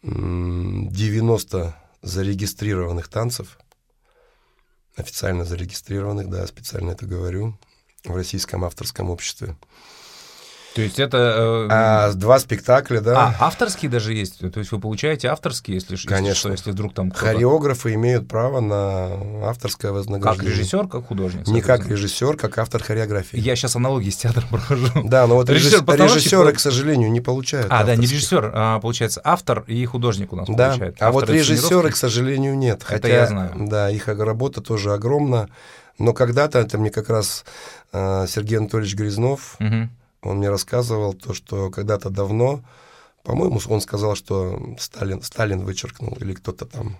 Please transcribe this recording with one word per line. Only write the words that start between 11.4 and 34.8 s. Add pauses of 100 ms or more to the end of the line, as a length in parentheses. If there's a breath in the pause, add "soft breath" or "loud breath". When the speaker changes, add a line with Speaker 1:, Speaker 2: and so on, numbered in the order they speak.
Speaker 1:
А,
два
спектакля,
да.
Speaker 2:
А,
авторские
даже
есть?
То
есть
вы
получаете
авторские,
если
ш-,
если
Speaker 1:
Конечно.
Speaker 2:
что,
если
вдруг
там
кто-то
Speaker 1:
Хореографы
имеют
право
на
авторское
Speaker 2:
Как
Speaker 1:
вознаграждение.
Speaker 2:
режиссер,
как
художник,
Speaker 1:
Не
как
Speaker 2:
соответственно.
Speaker 1:
режиссер,
как
автор
хореографии.
Speaker 2:
Я
щас
аналогии
с
театром
<laughs>
провожу. (160)
Speaker 1:
Да,
но
вот
режисс-, (260)
Speaker 2:
Режиссер-постановщик
Speaker 1:
режиссеры,
Speaker 2:
был.
Speaker 1:
к
сожалению,
не
получают
Speaker 2:
А,
да,
не (140)
Speaker 1:
авторских.
Speaker 2:
режиссер,
а,
получается,
автор
и
художник
у
нас
Speaker 1:
Да,
Speaker 2:
получает.
Speaker 1:
а
вот
Speaker 2:
Автор
и
Speaker 1:
режиссеры,
Speaker 2:
сценировка.
Speaker 1:
к
сожалению,
нет.
Speaker 2:
Это
Speaker 1:
Хотя,
Speaker 2:
я
знаю.
Speaker 1:
да,
их
ог-,
работа
тоже